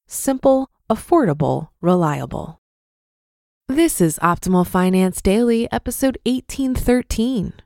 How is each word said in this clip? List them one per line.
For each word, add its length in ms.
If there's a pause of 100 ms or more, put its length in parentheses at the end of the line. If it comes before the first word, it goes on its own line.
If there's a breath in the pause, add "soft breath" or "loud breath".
Simple, 640 (180)
affordable, 840 (100)
reliable. 800 (1040)
This 340
is 200
Optimal 440
Finance 560
Daily, 520
episode 540
eighteen 500
thirteen, 760 (120)